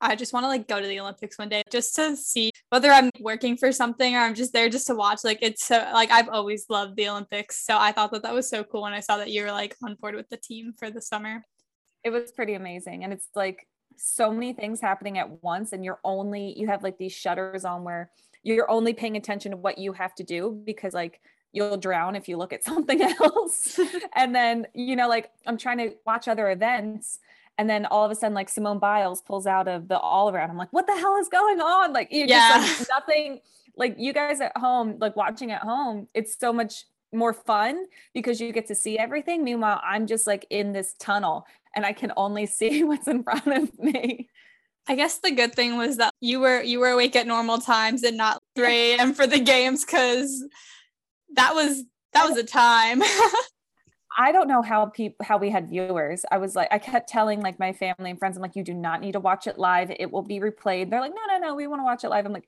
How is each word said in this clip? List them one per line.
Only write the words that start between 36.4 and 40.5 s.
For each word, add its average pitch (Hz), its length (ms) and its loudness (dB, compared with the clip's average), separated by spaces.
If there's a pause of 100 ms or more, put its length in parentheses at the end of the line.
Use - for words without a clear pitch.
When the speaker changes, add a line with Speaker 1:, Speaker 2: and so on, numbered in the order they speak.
Speaker 2:
much 233 320 -4 (280)
more 226 200 0
fun 233 520 -2 (280)
because 240 280 -4
you 233 120 -6
get 226 140 -4
to 208 80 -4
see 214 240 -2
everything. 294 440 -2
Meanwhile, 226 400 0
I'm 208 240 -2
just, 220 200 -2
like, 202 240 -2